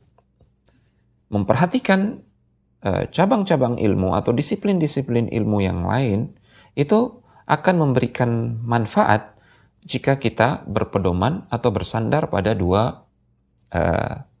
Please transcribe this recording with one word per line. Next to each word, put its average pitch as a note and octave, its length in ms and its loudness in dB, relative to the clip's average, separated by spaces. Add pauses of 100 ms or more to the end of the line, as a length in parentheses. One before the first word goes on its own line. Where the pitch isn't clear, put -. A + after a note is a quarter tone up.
(1300)
Memperhatikan, F#3+ 960 0 (560)
eh, F#2+ 320 -2
cabang-cabang E3+ 640 2
ilmu F#2+ 400 2
atau G#2+ 160 0
disiplin-disiplin C#3 960 0
ilmu G#2 320 0
yang F2+ 240 -2
lain A2 480 -2 (400)
itu G#3+ 480 0 (240)
akan E3 320 2
memberikan A#2+ 880 0
manfaat A#2 720 0 (480)
jika C3+ 320 0
kita B2 480 0
berpedoman G2+ 880 -2
atau B2 160 0
bersandar A2+ 640 -2
pada G2+ 240 0
dua G2 480 0 (680)
eh, E2+ 420 0 (240)